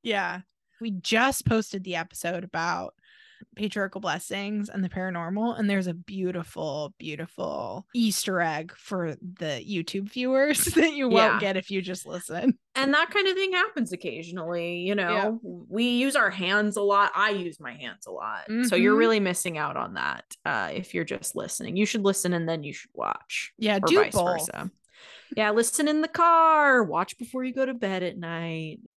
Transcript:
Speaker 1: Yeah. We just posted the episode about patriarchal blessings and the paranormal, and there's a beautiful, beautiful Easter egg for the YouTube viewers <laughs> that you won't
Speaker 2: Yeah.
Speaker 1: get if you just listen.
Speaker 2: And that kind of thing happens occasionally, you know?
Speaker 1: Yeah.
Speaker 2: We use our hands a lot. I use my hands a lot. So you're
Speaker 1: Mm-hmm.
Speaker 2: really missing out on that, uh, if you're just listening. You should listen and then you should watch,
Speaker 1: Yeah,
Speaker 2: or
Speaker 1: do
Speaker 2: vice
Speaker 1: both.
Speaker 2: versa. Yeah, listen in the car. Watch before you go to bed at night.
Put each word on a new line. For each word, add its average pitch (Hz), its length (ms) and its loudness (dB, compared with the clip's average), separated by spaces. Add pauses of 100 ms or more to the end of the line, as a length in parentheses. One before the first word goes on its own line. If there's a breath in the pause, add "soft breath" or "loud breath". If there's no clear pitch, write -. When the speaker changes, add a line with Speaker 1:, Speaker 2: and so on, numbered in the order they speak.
Speaker 1:
Yeah. 185 400 -2 (400)
We 226 100 -4
just 220 540 2
posted 214 380 0
the 180 120 -6
episode 175 480 -6
about 175 500 -4 (640 loud breath)
patriarchal 202 440 -4
blessings 202 680 -4
and 190 140 -4
the 185 60 0
paranormal, 185 720 -4
and 202 120 2
there's 190 160 0
a 170 80 -2
beautiful, 170 1040 -6
beautiful 156 960 -8
Easter 208 460 0
egg 160 360 -2
for 170 440 -4
the 156 460 -8
YouTube 196 440 -4
viewers 262 540 2
<laughs> - 120 -2
that 320 180 6
you 269 140 0
won't 226 260 6
Speaker 2:
Yeah. 220 60 0
Speaker 1:
get 196 160 0
if 185 140 -4
you 196 100 0
just 185 260 -8
listen. 180 520 -2 (160)
Speaker 2:
And 269 200 2
that 320 160 4
kind 403 180 2
of 370 60 2
thing 381 180 0
happens 359 400 0
occasionally, 170 880 -6
you 190 160 -2
know? 175 160 0
Speaker 1:
Yeah. 196 180 2 (380)
Speaker 2:
We 226 220 0
use 269 260 2
our 214 140 4
hands 196 460 0
a 208 60 0
lot. 202 320 4
I 208 160 2
use 175 300 -4
my 123 140 -12
hands 123 320 -14
a 101 60 -14
lot. 101 320 -8 (200)
So 214 120 2
you're 240 160 6
Speaker 1:
Mm-hmm. 269 60 6
Speaker 2:
really 226 220 6
missing 180 380 -2
out 143 180 -4
on 101 180 -4
that, 65 300 -4 (200)
uh, 104 300 -2
if - 200 -8
you're 170 100 -2
just - 320 -8
listening. - 400 -6
You 208 100 4
should 208 180 -2
listen 190 280 2
and 170 160 -2
then 160 160 -4
you 143 80 -10
should - 200 -16
watch, - 640 -6
Speaker 1:
Yeah, 214 200 0
Speaker 2:
or 196 40 0
Speaker 1:
do 196 200 4
Speaker 2:
vice - 140 2
Speaker 1:
both. 175 320 2
Speaker 2:
versa. - 240 -8 (680 loud breath)
Yeah, 214 140 2
listen 233 380 2
in 302 140 2
the 320 60 0
car. 320 760 8
Watch 165 360 -2
before 254 260 -6
you 254 80 -4
go 262 140 0
to 262 80 -4
bed 190 280 -2
at 180 160 -4
night. 165 600 -6 (200)